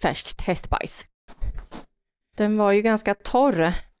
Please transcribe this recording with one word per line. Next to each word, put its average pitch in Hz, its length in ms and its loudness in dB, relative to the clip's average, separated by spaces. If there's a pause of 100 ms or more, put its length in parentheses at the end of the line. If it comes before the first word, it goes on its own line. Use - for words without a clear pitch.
färskt - 400 -4
hästbajs. - 640 -4 (1300)
Den 214 200 0
var 208 140 2
ju 202 100 4
ganska 214 340 0
torr, 190 580 2 (280)